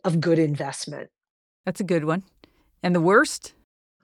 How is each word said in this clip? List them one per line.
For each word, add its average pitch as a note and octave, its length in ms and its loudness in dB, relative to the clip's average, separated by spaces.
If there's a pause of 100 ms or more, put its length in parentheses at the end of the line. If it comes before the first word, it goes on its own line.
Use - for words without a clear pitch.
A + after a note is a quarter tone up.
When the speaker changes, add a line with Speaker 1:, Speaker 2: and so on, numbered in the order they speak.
Speaker 1:
of E3+ 160 0
good E3 180 2
investment. D3 720 -4 (560)
Speaker 2:
That's F3+ 160 -8
a G3+ 40 -4
good E3 200 0
one. D#3+ 180 -2 (600)
And F3+ 120 2
the F3 60 2
worst? G#3 540 2 (500)